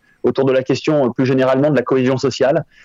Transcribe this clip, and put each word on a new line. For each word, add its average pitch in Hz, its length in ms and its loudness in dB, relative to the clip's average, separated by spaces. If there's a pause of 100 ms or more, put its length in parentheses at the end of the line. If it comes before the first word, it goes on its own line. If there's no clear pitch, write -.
(220)
autour 123 220 0
de 135 80 2
la 131 100 2
question, 139 440 0
euh, - 20 0
plus 127 180 -2
généralement 131 440 2
de 147 40 0
la 120 80 2
cohésion 131 340 0
sociale. 135 480 -2 (200)